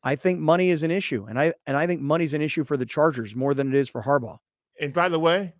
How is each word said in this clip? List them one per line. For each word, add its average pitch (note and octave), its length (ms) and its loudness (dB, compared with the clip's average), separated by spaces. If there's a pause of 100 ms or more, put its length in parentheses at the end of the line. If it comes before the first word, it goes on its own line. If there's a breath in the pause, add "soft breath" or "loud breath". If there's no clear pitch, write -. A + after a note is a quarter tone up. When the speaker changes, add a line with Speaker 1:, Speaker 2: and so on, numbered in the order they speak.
Speaker 1:
I C#3 140 -2
think F3+ 240 0
money E3+ 300 4
is D#3+ 120 2
an D#3+ 80 0
issue, D3 380 -2
and A2+ 100 -6
I, D#3+ 140 2 (140)
and C#3 100 0
I D#3 100 0
think F3 140 -2
money's D3 320 0
an D3+ 80 -2
issue D3+ 240 -2
for C#3+ 140 -2
the B2 80 -2
Chargers B2 500 0
more C3+ 160 0
than C#3 160 -2
it C3+ 100 2
is C3+ 120 0
for A#2 120 -10
Harbaugh. B2 360 0 (400)
Speaker 2:
And D3 140 -6
by F3 160 0
the E3+ 100 0
way E3+ 420 0